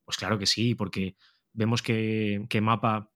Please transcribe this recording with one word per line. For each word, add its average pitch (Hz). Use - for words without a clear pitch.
pues -
claro 98
que 98
sí, 117
porque 95
vemos 113
que, 110
que 107
mapa 107